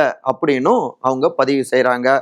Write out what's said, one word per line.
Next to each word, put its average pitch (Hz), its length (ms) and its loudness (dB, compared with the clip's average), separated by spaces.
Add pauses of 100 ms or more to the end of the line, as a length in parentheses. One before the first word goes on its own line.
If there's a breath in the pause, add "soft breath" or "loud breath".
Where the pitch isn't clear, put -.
(240)
அப்படின்னும் 147 600 0 (160)
அவங்க 131 340 0
பதிவு 135 300 0
செய்றாங்க. 123 440 0 (140)